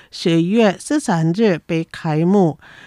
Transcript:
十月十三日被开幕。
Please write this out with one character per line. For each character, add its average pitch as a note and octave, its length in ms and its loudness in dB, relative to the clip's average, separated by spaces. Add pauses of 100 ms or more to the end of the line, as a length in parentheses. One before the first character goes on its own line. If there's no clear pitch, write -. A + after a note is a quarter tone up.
十 E3 320 0
月 G3+ 380 0
十 D4 220 -4
三 E3 340 0
日 G3+ 300 2
被 E3 260 -4
开 D#3 320 -2
幕。 F3+ 340 2 (300)